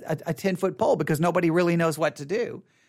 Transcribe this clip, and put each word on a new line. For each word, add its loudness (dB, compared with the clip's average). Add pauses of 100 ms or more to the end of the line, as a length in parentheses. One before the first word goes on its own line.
a, -4 (120)
a 0
ten-foot -2
pole 4
because 0
nobody 2
really 2
knows 0
what -2
to -12
do. -4 (280)